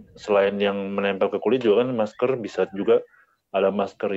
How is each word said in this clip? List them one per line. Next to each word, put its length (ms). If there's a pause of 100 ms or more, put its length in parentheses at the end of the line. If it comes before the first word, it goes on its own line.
(160)
selain 400
yang 400
menempel 320
ke 160
kulit 160
juga 240
kan 80
masker 480
bisa 320
juga 320 (500)
ada 160
masker 480